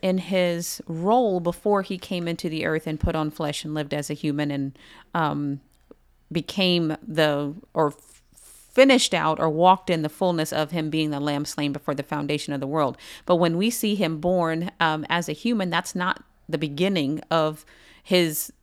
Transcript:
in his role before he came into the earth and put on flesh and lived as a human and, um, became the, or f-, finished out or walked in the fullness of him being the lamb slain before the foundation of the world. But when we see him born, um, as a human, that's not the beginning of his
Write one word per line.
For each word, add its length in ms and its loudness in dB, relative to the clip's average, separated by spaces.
in 160 2
his 680 -2
role 540 2
before 420 0
he 160 -6
came 300 -6
into 220 -4
the 160 -4
earth 220 -2
and 120 -4
put 160 0
on 160 -2
flesh 320 -6
and 100 -8
lived 200 -4
as 160 -4
a 40 -6
human 380 -2
and, 260 -6
um, 480 -2
became 680 0
the, 460 0
or 160 2
f-, 320 -16
finished 800 4
out 260 0
or 100 2
walked 400 4
in 120 0
the 80 -2
fullness 420 0
of 200 -2
him 180 -2
being 220 0
the 100 -4
lamb 240 0
slain 260 -2
before 240 -4
the 80 -4
foundation 480 -4
of 80 -4
the 80 -4
world. 300 0
But 120 4
when 180 2
we 140 2
see 260 0
him 240 0
born, 520 0
um, 260 0
as 220 -2
a 20 -2
human, 380 -2
that's 260 -2
not 260 -4
the 80 -2
beginning 640 0
of 340 0
his 480 2